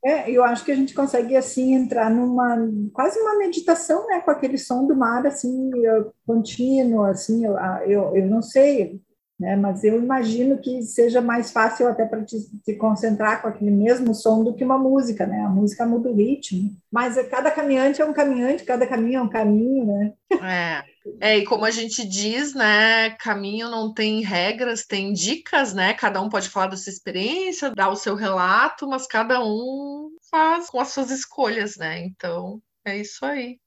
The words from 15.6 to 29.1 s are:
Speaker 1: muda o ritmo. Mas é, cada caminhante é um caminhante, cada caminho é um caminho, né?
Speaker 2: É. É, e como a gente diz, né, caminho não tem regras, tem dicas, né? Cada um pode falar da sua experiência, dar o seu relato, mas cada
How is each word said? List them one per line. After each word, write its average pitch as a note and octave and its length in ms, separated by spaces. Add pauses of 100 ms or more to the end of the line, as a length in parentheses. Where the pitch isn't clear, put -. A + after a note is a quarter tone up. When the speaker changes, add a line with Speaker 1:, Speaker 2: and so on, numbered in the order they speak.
Speaker 1:
muda A#3 260
o G#3+ 40
ritmo. G3+ 600 (160)
Mas A#3+ 260
é, B3+ 60
cada C4+ 280
caminhante C#4+ 500
é D4+ 40
um D4+ 80
caminhante, C#4 520
cada B3 220
caminho B3 320
é - 40
um A3 60
caminho, A3+ 580
né? G#3 260 (280)
Speaker 2:
É. E3+ 420 (380)
É, G#3+ 160
e G3+ 80
como G#3+ 200
a A3+ 60
gente A3 360
diz, A3 460
né, A3 640
caminho G#3 520
não A3 240
tem G#3+ 300
regras, G#3 600
tem G3 260
dicas, A3+ 640
né? F#3+ 200
Cada G3 280
um G#3+ 80
pode G3+ 200
falar F#3+ 180
da F#3+ 100
sua G3 140
experiência, C4+ 840
dar - 140
o G3+ 80
seu G#3 180
relato, G3+ 720
mas C4 180
cada A#3 380